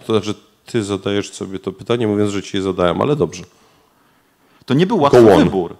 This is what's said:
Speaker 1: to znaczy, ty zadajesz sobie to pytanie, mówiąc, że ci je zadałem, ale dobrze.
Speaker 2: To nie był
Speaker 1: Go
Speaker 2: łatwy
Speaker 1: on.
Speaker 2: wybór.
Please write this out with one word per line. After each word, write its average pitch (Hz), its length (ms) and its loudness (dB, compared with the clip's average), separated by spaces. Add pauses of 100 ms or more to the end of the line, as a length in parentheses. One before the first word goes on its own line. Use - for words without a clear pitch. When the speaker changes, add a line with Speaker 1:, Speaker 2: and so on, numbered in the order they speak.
Speaker 1:
to 110 60 -2
znaczy, 101 220 -2 (320)
ty 113 180 -4
zadajesz 98 480 -4
sobie 95 260 -12
to 95 140 -8
pytanie, 117 340 -4
mówiąc, 104 240 0
że 98 120 -6
ci - 140 -10
je 95 60 -2
zadałem, 90 380 -2
ale 143 160 -2
dobrze. 85 260 -4 (1200)
Speaker 2:
To 127 80 -2
nie 175 120 2
był 226 100 -2
Speaker 1:
Go 151 60 2
Speaker 2:
łatwy 123 320 8
Speaker 1:
on. - 100 6
Speaker 2:
wybór. 92 360 -4